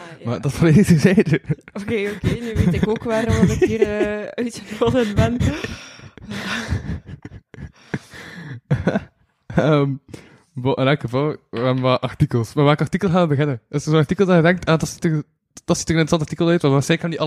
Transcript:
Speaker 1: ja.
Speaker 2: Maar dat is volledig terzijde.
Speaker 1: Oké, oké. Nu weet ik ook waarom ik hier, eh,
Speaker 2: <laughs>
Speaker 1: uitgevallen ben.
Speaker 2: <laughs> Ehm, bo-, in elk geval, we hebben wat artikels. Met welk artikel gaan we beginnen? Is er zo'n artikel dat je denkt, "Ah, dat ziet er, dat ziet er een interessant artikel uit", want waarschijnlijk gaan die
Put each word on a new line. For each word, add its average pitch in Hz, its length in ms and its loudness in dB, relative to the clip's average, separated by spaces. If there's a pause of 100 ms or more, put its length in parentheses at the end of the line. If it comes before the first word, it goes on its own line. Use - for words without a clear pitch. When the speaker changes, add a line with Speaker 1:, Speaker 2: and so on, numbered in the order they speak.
(200)
Speaker 1:
ja. 113 100 -8
Speaker 2:
Maar 117 120 -4
dat 143 100 -2
is - 60 -6
volledig 165 300 6
terzijde. 165 540 4 (320)
Speaker 1:
Oké, 202 420 -4
oké. - 120 -4 (120)
Nu 233 160 -8
weet 175 180 2
ik - 140 0
ook 220 160 -2
waarom 226 460 2
ik - 140 0
hier, 220 180 2
eh, 208 500 -2
Speaker 2:
<laughs> 233 120 -6
Speaker 1:
uitgevallen 226 720 -2
ben. 233 240 2
Speaker 2:
<laughs> - 40 0 (4000)
Ehm, 143 380 2 (600)
bo-, 131 200 -2
in 131 140 0
elk 143 120 2
geval, 135 360 -4 (140)
we 110 100 -8
hebben 127 240 0
wat 127 180 2
artikels. 120 520 -2
Met 147 120 2
welk 147 160 4
artikel 185 280 -2
gaan 180 120 4
we 175 60 2
beginnen? 143 420 0
Is 147 160 -6
er 156 60 -2
zo'n 156 80 4
artikel 180 260 2
dat 180 100 4
je 165 60 6
denkt, 175 240 2
"Ah, 156 140 2
dat 156 100 -4
ziet - 140 -10
er, 156 200 0 (420)
dat 156 120 0
ziet - 120 -6
er 165 60 2
een 165 60 4
interessant 160 200 0
artikel 165 260 -2
uit", 170 140 4
want 139 120 2
waarschijnlijk 143 280 2
gaan 175 80 -4
die 160 180 -6